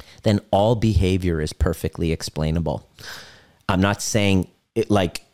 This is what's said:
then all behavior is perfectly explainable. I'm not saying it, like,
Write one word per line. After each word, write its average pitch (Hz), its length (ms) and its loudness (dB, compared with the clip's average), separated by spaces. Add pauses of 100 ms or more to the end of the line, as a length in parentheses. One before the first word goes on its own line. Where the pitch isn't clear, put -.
(240)
then 104 160 2 (100)
all 107 260 2
behavior 92 640 2
is 78 140 -4
perfectly 82 580 -2
explainable. 78 760 -4 (800)
I'm 95 140 2
not 101 220 2
saying 98 460 2 (280)
it, 113 120 -2
like, 98 460 0